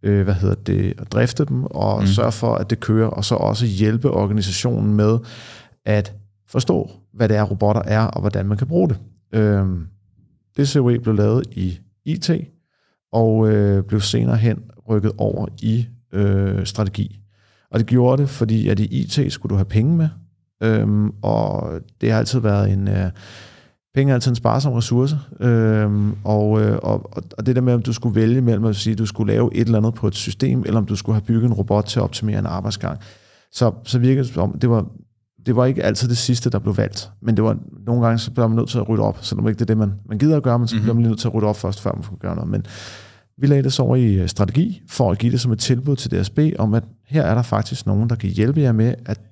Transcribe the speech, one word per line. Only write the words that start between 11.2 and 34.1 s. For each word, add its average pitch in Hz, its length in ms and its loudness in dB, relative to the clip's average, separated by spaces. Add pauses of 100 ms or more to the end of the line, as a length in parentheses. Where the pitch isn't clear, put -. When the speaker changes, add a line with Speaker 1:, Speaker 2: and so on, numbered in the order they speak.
Speaker 1:
i 92 260 -4 (260)
I 160 120 -4
T, 170 140 -4 (840)
og, 110 400 4
øh, 101 320 4
blev 104 160 0
senere 117 360 0
hen 110 220 2 (300)
rykket 107 300 0
over 104 280 -2 (160)
i, 113 240 0 (260)
øh, 98 540 0
strategi. 101 540 -4 (500)
Og - 80 0
det 113 80 2
gjorde 123 360 4
det, 139 80 0
fordi 110 380 0
at 101 120 2
i 104 40 2
I 104 220 -2
T - 260 -2
skulle - 180 -8
du 98 60 0
have 98 80 2
penge 110 320 2
med, 160 120 2 (540)
øhm, 107 480 2 (120)
og 98 480 0 (300)
det 113 120 2
har 110 60 2
altid 117 220 0
været 101 320 2
en... 98 160 0
Øh, 95 220 0 (840)
penge 139 160 2
er 131 40 4
altid 123 160 0
en 117 60 0
sparsom 120 360 0
ressource, 123 460 0 (220)
øhm, 107 720 2 (120)
og, 107 380 2
øh, 107 200 2
og, - 340 -4
og, - 60 -8 (160)
og 110 80 -4
det 123 100 2
der 127 60 2
med, 123 120 4
om 120 80 0
du 120 100 -2
skulle 113 220 -2
vælge 113 260 4
mellem 113 240 2
at 107 120 0
sige, 104 200 -2
du 113 100 -2
skulle 104 260 -2
lave 117 220 2
et - 60 0
eller 117 180 2
andet 113 160 2
på 110 120 -4
et 95 80 -2
system, 127 520 -2
eller 107 140 0
om 95 60 -2
du 104 100 -4
skulle 110 200 -4
have 104 100 -2
bygget 117 180 2
en 123 80 2
robot 104 320 0
til - 160 -4
at 98 40 0
optimere 104 340 -4
en 98 80 -4
arbejdsgang, 95 520 -6 (540)
så, 117 200 2 (120)
så 123 140 -2
virkede 131 280 4